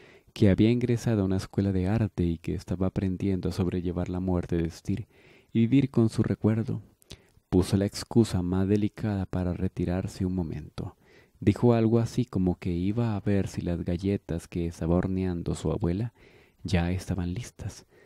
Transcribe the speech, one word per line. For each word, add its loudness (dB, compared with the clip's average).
que 4
había 6
ingresado 0
a 2
una 2
escuela 0
de 0
arte 0
y 0
que -6
estaba -4
aprendiendo -2
a -2
sobrellevar -2
la -4
muerte 0
de 0
Steer -6
y 4
vivir 4
con 4
su 0
recuerdo, 0
puso 4
la 2
excusa 0
más 0
delicada 0
para -2
retirarse -4
un -2
momento. -6
Dijo 4
algo 4
así -2
como 0
que -4
iba 0
a -4
ver 0
si -8
las -2
galletas -2
que -4
estaba 0
horneando -2
su -2
abuela -2
ya 0
estaban -4
listas, -12